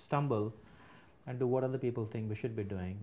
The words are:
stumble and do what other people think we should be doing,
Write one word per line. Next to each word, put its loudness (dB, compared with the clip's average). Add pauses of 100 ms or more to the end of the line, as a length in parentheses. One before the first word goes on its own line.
stumble 2 (720)
and -4
do 4
what 4
other 0
people 0
think -4
we -2
should -2
be 0
doing, -4